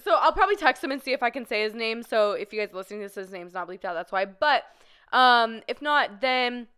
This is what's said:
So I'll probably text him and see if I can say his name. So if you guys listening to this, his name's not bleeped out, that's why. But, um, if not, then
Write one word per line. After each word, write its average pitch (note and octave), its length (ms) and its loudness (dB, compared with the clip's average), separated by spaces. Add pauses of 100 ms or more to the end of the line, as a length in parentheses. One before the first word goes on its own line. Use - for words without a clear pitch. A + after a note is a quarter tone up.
So F4+ 120 2
I'll D#4 180 6
probably G4 240 2
text C#4 260 2
him C4+ 80 -4
and C#4 100 -6
see B3+ 120 -4
if C4 100 -4
I A#3+ 60 2
can A#3+ 160 -10
say G#3+ 180 -4
his G#3+ 100 -4
name. A3+ 300 -6
So G#3 300 2
if E3+ 180 -8
you G#3+ 80 -6
guys G#3 140 -6
listening G3 260 -12
to G#3 60 -12
this, G3 100 -16
his F#3+ 160 -12
name's F3+ 220 -14
not F3 160 -8
bleeped G3 160 -12
out, F3+ 80 -6
that's E3+ 180 -10
why. G3 140 -2
But, B3+ 400 0 (480)
um, A#3 560 4
if B3 120 -8
not, C#4+ 380 0
then B3 480 -2 (100)